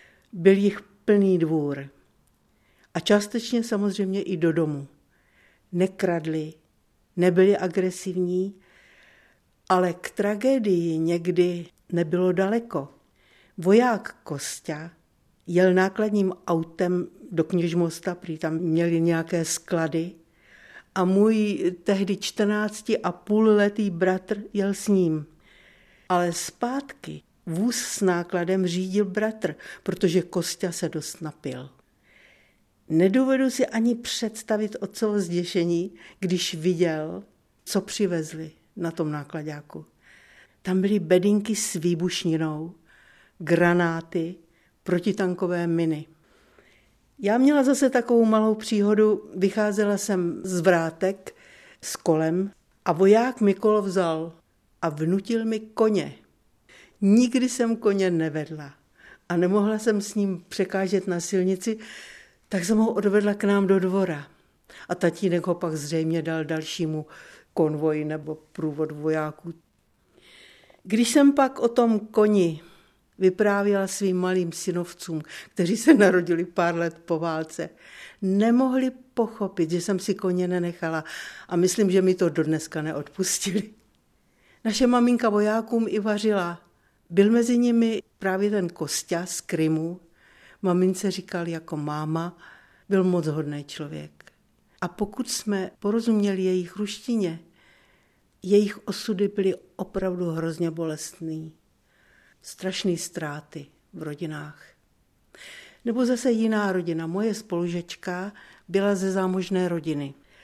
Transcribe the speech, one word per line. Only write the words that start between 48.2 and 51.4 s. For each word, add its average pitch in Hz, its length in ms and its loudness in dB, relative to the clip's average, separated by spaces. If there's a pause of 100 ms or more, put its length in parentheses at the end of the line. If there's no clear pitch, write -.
malou 220 300 4
příhodu. 214 800 2
Vycházela 202 640 0
jsem 185 460 -2
z 185 180 -4
Vrátek 175 720 0 (460)